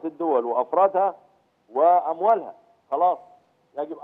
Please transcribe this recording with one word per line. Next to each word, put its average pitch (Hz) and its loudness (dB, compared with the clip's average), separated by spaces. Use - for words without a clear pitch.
الدول 151 -2
وأفرادها 180 0
وأموالها، 165 0
خلاص، 165 0
يجب 151 -10